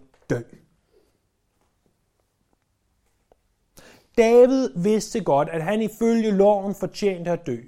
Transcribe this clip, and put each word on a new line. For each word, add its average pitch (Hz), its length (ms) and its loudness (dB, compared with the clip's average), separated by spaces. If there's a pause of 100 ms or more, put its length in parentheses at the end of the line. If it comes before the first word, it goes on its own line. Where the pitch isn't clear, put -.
(300)
dø." 120 120 -4 (3750)
David 240 580 4
vidste 202 480 -2
godt, 151 260 0
at 165 140 -6
han 208 180 -2
ifølge 226 500 -2
loven 196 440 2
fortjente 180 560 -6
at 170 140 -6
dø. 123 120 -6 (100)